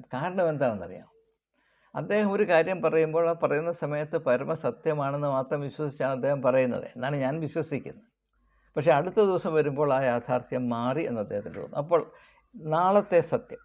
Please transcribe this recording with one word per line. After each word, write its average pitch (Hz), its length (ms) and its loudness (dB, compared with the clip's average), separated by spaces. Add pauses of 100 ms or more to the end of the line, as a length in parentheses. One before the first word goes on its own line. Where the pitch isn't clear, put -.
(100)
കാരണം 175 380 -2
എന്താണെന്നറിയാം? 110 600 -2 (840)
അദ്ദേഹം 202 380 0
ഒരു 202 160 2
കാര്യം 175 340 4
പറയുമ്പോൾ 160 460 2
ആ 170 140 0
പറയുന്ന 156 300 0
സമയത്ത് 151 460 -4
പരമസത്യമാണെന്ന് 143 1080 -2
മാത്രം 135 320 -2
വിശ്വസിച്ചാണ് 139 560 -4
അദ്ദേഹം 135 260 0
പറയുന്നത് 123 460 2
എന്നാണ് 131 280 -4
ഞാൻ 135 240 0
വിശ്വസിക്കുന്നത്. - 680 -6 (680)
പക്ഷേ 151 160 4
അടുത്ത 180 280 2
ദിവസം 185 340 2
വരുമ്പോൾ 147 400 2
ആ 131 80 2
യാഥാർത്ഥ്യം 123 680 0
മാറി 120 380 -2
എന്ന് 117 140 -4
അദ്ദേഹത്തിന് 101 360 -6
തോന്നും. - 220 -8
അപ്പോൾ 156 220 0 (540)
നാളത്തെ 180 680 2
സത്യം, - 440 -6